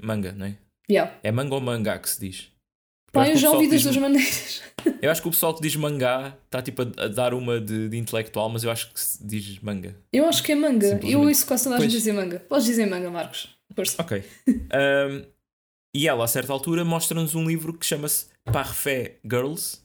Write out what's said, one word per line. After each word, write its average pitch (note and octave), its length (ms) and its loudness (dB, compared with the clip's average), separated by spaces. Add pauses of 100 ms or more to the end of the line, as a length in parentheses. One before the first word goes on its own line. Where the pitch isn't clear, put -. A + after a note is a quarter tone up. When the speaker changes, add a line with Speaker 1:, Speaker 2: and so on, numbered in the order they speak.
Speaker 1:
manga, G#2 300 -4
não G2 120 -8
é? G2+ 120 -8 (340)
Speaker 2:
Yeah. F3 320 2
Speaker 1:
É G#2+ 80 0
manga C3 240 -2
ou C#3 60 -2
mangá A2+ 360 -2
que - 120 -12
se - 100 -4
diz? - 320 -12 (640)
Speaker 2:
Pá, C4+ 80 4
Speaker 1:
Eu - 20 6
acho D4 80 4
Speaker 2:
eu - 20 4
Speaker 1:
que D4 40 8
o - 20 6
Speaker 2:
já D4 80 6
Speaker 1:
pessoal D4+ 80 6
Speaker 2:
ouvi D4+ 100 6
Speaker 1:
que C#4 60 4
Speaker 2:
das D4+ 100 6
Speaker 1:
diz C#4 100 2
Speaker 2:
duas B3+ 60 2 (140)
maneiras. - 500 2 (220)
<laughs> - 180 0
Speaker 1:
Eu C#3+ 100 4
acho E3 100 0
que - 80 -4
o - 20 -2
pessoal D#3+ 240 2
que D#3+ 60 -12
diz D3+ 160 -2
mangá C3+ 600 0 (120)
tá, B2+ 120 -4
tipo, B2+ 200 -4
a, A#2 240 -4
a - 20 2
dar B2 260 0
uma A#2+ 260 -2
de, A2 300 -4
de A2+ 80 -6
intelectual, A2+ 520 -2
mas A2+ 160 -4
eu A#2 40 0
acho - 240 -4
que - 60 -10
se - 260 -6
diz G2+ 340 -8
manga. F#2+ 360 -8 (160)
Speaker 2:
Eu D4 160 4
acho E4+ 160 0
que - 80 0
é D4 40 2
manga. C#4 320 4
Eu G3+ 40 4
Speaker 1:
Simplesmente. C4+ 360 4
Speaker 2:
ouço - 200 4
quase B3+ 160 0
toda B3+ 140 0
a - 20 2
gente A3 120 4
Speaker 1:
Pois. A#3 120 0
Speaker 2:
dizer G#3+ 100 2
manga. F3+ 280 -4
Podes A#3+ 240 0
dizer A3+ 200 2
manga, F3+ 240 -2
Marcos. E3+ 400 -8 (240)
Força. - 280 -4
Speaker 1:
Ok. G#2+ 200 -4 (240)
<laughs> - 260 0
Ahm, C#3 540 2 (680)
e C#3+ 120 0
ela, A#2+ 180 2
a - 20 0
certa C3 240 -2
altura, E3 320 -2
mostra-nos E3 520 -2
um D#3+ 120 0
livro E3 300 -2
que - 80 -6
chama-se D3 400 -2 (260)
Parfait C3+ 720 -2
Girls. B2 600 -2